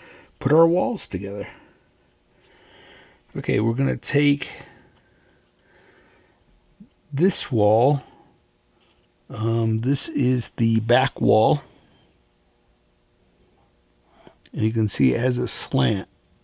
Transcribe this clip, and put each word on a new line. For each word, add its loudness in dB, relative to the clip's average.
put -2
our 6
walls -2
together. -8
Okay, -2
we're 0
gonna -2
take 0
this -2
wall. 2
Um, 0
this -2
is 0
the 2
back 0
wall. 2
And -4
you 2
can 0
see 2
it -2
has -2
a -4
slant -2